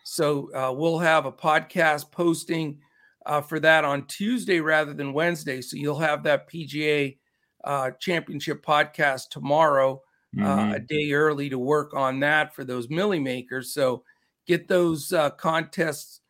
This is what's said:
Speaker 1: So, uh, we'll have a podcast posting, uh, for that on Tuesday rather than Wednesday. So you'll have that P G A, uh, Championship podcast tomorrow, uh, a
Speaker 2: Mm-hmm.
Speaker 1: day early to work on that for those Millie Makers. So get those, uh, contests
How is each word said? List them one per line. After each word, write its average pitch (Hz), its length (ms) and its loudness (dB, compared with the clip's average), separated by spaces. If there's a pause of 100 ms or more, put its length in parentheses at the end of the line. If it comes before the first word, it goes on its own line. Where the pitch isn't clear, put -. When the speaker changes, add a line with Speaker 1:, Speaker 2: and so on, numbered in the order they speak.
Speaker 1:
So, 147 500 -2
uh, 131 180 -2
we'll 160 260 0
have 160 260 4
a 131 80 -8
podcast 156 800 0
posting, 165 680 -2 (440)
uh, 147 160 -2
for 156 200 -4
that 156 260 6
on 139 200 -2
Tuesday 202 540 -2
rather 156 320 2
than 143 220 -6
Wednesday. 156 480 -2
So - 160 -10
you'll 143 200 -2
have 151 260 0
that 143 220 2
P 160 200 -12
G 151 240 -2
A, 143 280 -2 (460)
uh, 135 280 -2
Championship 151 680 -6
podcast 151 680 0
tomorrow, 139 720 2 (360)
uh, - 40 0
a - 20 0
Speaker 2:
Mm-hmm. - 400 0
Speaker 1:
day 151 280 -2
early 143 360 2
to 131 100 -4
work 147 360 0
on 135 260 0
that 147 340 2
for 143 80 -10
those 123 280 -6
Millie 185 280 0
Makers. 127 540 -6
So 127 320 0 (420)
get 170 220 0
those, 170 420 2
uh, 151 200 2
contests 160 1000 -4